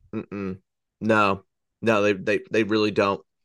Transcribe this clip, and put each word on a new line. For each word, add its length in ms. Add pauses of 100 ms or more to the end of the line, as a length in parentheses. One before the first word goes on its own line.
(140)
Mm-mm. 440 (420)
No, 420 (400)
no, 200
they, 100
they, 280 (120)
they 100
really 300
don't. 300 (220)